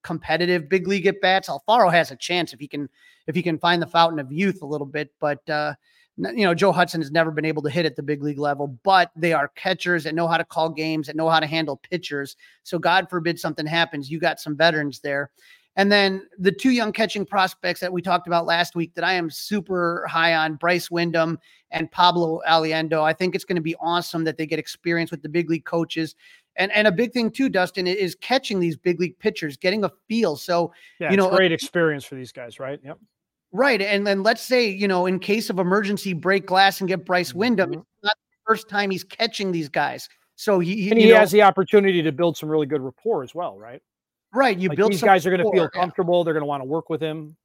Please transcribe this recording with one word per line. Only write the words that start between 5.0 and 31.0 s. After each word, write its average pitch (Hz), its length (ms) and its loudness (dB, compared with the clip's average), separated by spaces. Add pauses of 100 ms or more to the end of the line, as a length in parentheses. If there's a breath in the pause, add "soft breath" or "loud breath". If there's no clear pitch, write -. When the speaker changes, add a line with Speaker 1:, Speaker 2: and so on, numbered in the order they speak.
Speaker 1:
but, 147 300 -4
uh, 151 240 -2 (500)
n-, 208 140 -6
you 208 80 2
know, 170 80 2
Joe 175 180 4
Hudson 170 300 0
has 139 80 -8
never 160 200 2
been 156 140 -4
able 156 180 -2
to 147 60 -4
hit 160 160 -2
at 151 100 -2
the 156 80 -8
big 143 200 -4
league 147 160 -6
level, 143 300 -2 (160)
but 190 320 4
they 165 180 0
are 143 140 0
catchers 175 560 -4
that 156 100 -6
know 170 140 0
how 165 100 2
to 165 60 -2
call 165 260 -2
games, 156 380 -4
that 151 80 -10
know 160 120 0
how 160 120 4
to 156 60 -2
handle 151 300 -2
pitchers. 147 600 -8 (260 soft breath)
So - 160 -6
God 175 320 2
forbid 170 280 -4
something 156 280 -6
happens, 156 440 -2
you 160 80 -8
got 156 220 -2
some 151 160 -8
veterans 151 440 0
there. 143 300 -6 (460 soft breath)
And 196 160 4
then 196 340 2 (120)
the 185 120 2
two - 200 0
young 233 200 0
catching 208 340 -4
prospects 185 560 -2
that 180 120 -6
we 180 100 -4
talked 180 240 -2
about 170 200 0
last 170 280 0
week 170 200 -4
that 170 100 -4
I 180 80 0
am 170 180 -2
super 175 760 -4
high 165 260 2
on, 156 220 0
Bryce 170 340 0
Windham 165 480 0 (320 soft breath)
and 160 220 -6
Pablo 170 560 2
Aliendo. 160 540 2
I 156 100 2
think 180 240 -2
it's - 80 -6
gonna 175 160 -2
be 160 180 -6
awesome 170 460 -2
that 156 120 -2
they 160 100 -6
get 151 120 -4
experience 170 540 -4
with 151 100 -12
the 156 60 -12
big 170 200 -2
league 165 180 -2
coaches. 160 500 -4 (400 soft breath)
And, 196 160 -2
and 214 160 4
a 208 40 4
big 226 200 0
thing 226 180 0
too, 269 180 -2
Dustin, 185 380 0
i-, 180 60 0
is 190 240 -2
catching 254 420 -2
these 170 180 0
big 175 220 -2
league 175 220 -2
pitchers, 170 360 -4
getting 202 280 0
a 180 60 -2 (180)
feel. 220 260 0
So, 170 380 -2 (260 soft breath)
Speaker 2:
Yeah, 165 120 -2